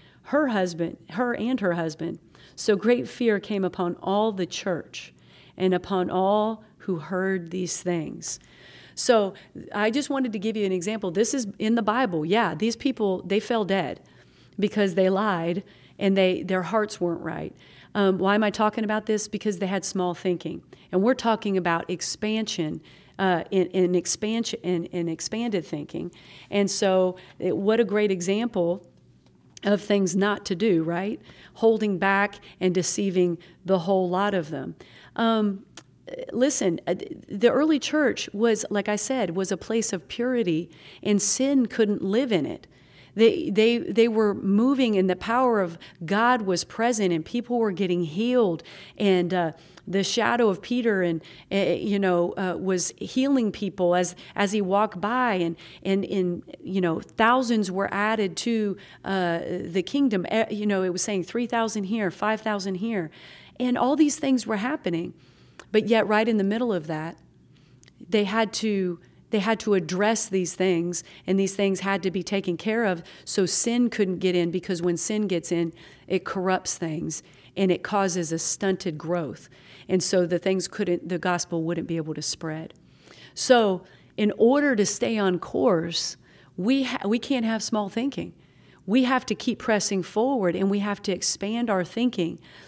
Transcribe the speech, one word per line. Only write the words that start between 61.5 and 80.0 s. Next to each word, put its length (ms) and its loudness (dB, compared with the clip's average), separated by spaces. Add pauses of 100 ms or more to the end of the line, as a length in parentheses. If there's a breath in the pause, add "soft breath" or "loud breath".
here, 260 -2
five 300 -2
thousand 340 -4
here, 340 -4 (500 loud breath)
and 180 0
all 180 2
these 220 2
things 280 0
were 120 -2
happening. 560 -4 (580 loud breath)
But 160 2
yet 200 4
right 200 2
in 100 2
the 60 2
middle 300 0
of 140 -4
that, 300 -6 (920 soft breath)
they 160 2
had 280 0
to, 460 -2 (320 soft breath)
they 80 2
had 220 0
to 120 2
address 540 0
these 260 -2
things, 500 0 (220 loud breath)
and 140 2
these 160 0
things 240 0
had 240 -2
to 80 0
be 120 -4
taken 340 -2
care 280 -2
of 180 -2 (220 loud breath)
so 200 2
sin 440 2
couldn't 300 0
get 160 0
in, 160 2
because 300 -4
when 160 0
sin 300 -2
gets 240 -2
in, 220 0 (340 loud breath)
it 180 -2
corrupts 520 -2
things 460 -6 (340 loud breath)
and 140 4
it 100 0
causes 500 -2
a 60 -2
stunted 600 -2
growth. 500 -4 (400 loud breath)
And 140 2